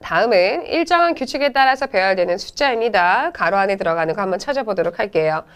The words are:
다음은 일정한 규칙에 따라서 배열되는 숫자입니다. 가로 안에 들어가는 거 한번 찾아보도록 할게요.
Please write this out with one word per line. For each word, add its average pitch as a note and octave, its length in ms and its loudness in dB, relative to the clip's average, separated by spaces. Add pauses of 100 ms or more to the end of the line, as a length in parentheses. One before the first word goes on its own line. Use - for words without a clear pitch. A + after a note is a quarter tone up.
다음은 A#3 640 2
일정한 E4+ 500 2
규칙에 C#4 380 -2
따라서 C4+ 340 2
배열되는 F#3+ 520 0
숫자입니다. A#3 960 0
가로 F#3 240 0
안에 G3 180 0
들어가는 E3 380 -2
거 G#3 80 -4
한번 F#3+ 160 -2
찾아보도록 G3 600 -4
할게요. D#3+ 460 0 (120)